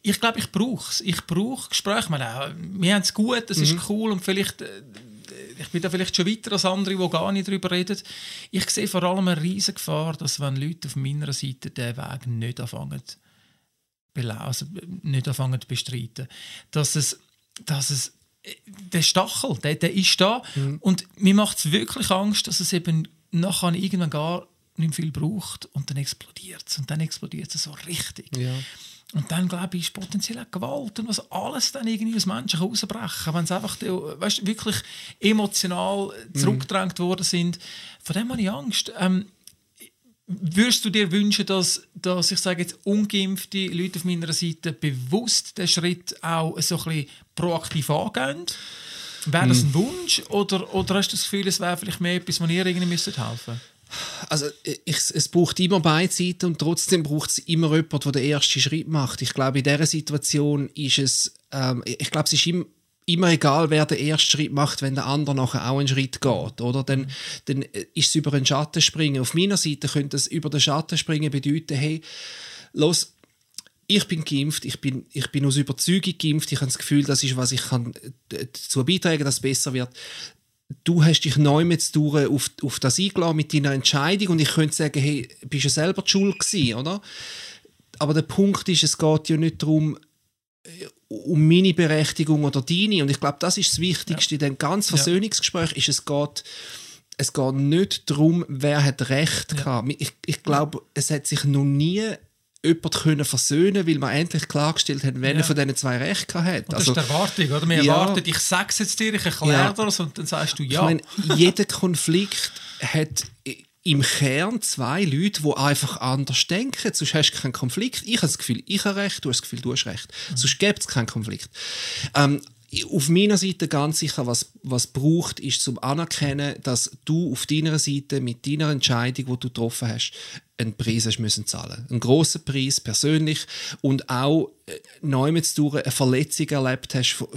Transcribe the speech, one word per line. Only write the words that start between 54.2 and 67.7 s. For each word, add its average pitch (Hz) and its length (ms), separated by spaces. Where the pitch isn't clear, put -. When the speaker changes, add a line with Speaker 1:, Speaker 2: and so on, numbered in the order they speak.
Speaker 2:
Also, 147 180
ich, 156 320
es 151 140
braucht - 320
immer 185 200
beide 165 320
Seiten 180 340
und 165 120
trotzdem 170 460
braucht's 147 340
immer 160 360
jemand, 156 300
der 143 80
den 131 180
ersten 147 300
Schritt 143 280
macht. 147 340
Ich 123 100
glaube, 135 260
in 127 60
dieser 143 220
Situation 147 840
ist 143 280
es, - 360
ähm, 131 320
ich, - 160
ich 143 100
glaube, 156 160
es - 60
ist 147 140
im-, 175 200
immer 175 220
egal, 151 400
wer 151 160
den - 120
ersten 147 320
Schritt 147 220
macht, 143 300
wenn 135 140
der 135 100
andere 143 300
nachher 127 340
auch 135 80
einen 143 80
Schritt 135 340
geht, 104 400
oder? 123 220
Dann, 135 260
dann, 139 180
äh, - 320